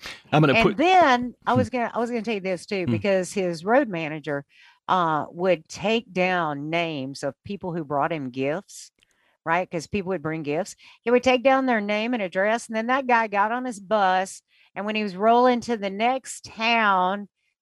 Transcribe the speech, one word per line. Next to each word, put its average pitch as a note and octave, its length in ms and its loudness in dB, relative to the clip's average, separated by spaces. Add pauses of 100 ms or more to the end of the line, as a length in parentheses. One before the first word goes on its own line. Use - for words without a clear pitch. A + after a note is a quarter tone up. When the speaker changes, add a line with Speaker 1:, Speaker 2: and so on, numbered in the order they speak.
(320)
Speaker 1:
I'm D3+ 100 6
gonna C#3+ 120 6
Speaker 2:
And A3+ 160 4
Speaker 1:
put F#3 80 -4
Speaker 2:
then C#4 580 4 (100)
I G#3 60 0
Speaker 1:
Hmm. B3 80 2
Speaker 2:
was A#3 100 0
gonna, A#3 240 -4
I G#3+ 60 -4
was A#3 100 -2
gonna A#3 140 -4
tell A3+ 100 -4
you G3+ 60 -4
this F3+ 260 -6
too, F#3+ 200 -4
Speaker 1:
Hmm. C#3 60 0
Speaker 2:
because F#3 400 0
his F3 320 -4
road A#3+ 240 4
manager, D3+ 560 -6 (440)
uh, D#3+ 420 0
would F3 400 -2
take G#3+ 420 -4
down E3+ 580 -2
names D#3 540 -4
of C#3 120 -6 (100)
people F#3+ 280 -10
who E3 120 -6
brought D3 260 0
him C#3 200 -6
gifts, C#3 600 -6 (540)
right? E3+ 240 0
'Cause D#3+ 180 -8
people F#3 220 -6
would F3+ 120 -4
bring D#3 220 -6
gifts. D3 320 -4 (280)
He A#3 80 -2
would B3 120 4
take B3+ 200 2
down C4+ 240 4
their A#3 120 2
name G#3+ 340 -2
and A3 100 -2
address, G3 440 0
and A3+ 80 -8
then A3+ 120 -4
that C4 200 0
guy A3+ 200 4
got G#3 260 0
on B3+ 100 -4
his A#3+ 160 -8
bus, F#3+ 600 0 (340)
and G3 100 -8
when G#3+ 100 -4
he G#3+ 80 -2
was G3 120 -6
rolling A#3+ 460 4
to A#3 160 -4
the G3 120 -4
next A#3 560 -4
town, G3+ 840 0 (320)